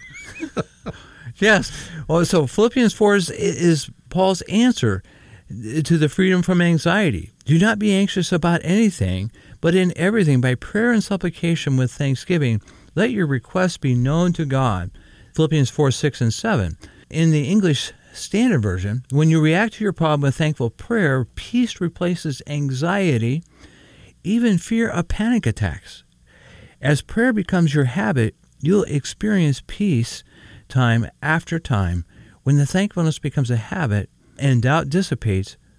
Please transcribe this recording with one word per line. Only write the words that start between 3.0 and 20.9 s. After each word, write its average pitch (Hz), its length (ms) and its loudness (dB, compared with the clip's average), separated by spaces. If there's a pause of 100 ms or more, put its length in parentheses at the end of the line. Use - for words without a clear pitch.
is, 180 140 -2
is 151 600 0 (200)
Paul's 185 320 0
answer 185 600 2 (840)
to 170 140 2
the 151 100 2
freedom 185 340 2
from 180 180 2
anxiety. 170 680 0 (140)
"Do 156 140 4
not 208 200 2
be 208 140 2
anxious 190 400 0
about 170 320 2
anything, 117 680 0 (280)
but 170 140 2
in 180 220 2
everything, 165 440 2
by 127 140 2
prayer 233 380 -2
and 214 100 2
supplication 170 760 -2
with 127 140 0
thanksgiving, 135 680 -2 (340)
let 220 160 0
your 196 160 -2
requests 175 520 -2
be 127 160 0
known 156 400 2
to 165 100 -4
God." 123 460 -2 (440)
Philippians 156 360 2
four, 139 200 2
six, - 300 -2
and 117 120 0
seven. 120 440 -2 (340)
In 165 200 2
the 147 180 2
English 185 440 0 (200)
Standard 208 500 0
Version, 101 480 -2
"When 151 200 2
you 160 100 4
react 170 340 2
to 214 100 -6
your 196 100 0
problem 151 260 0
with 139 160 0
thankful 151 340 -2
prayer, 143 540 0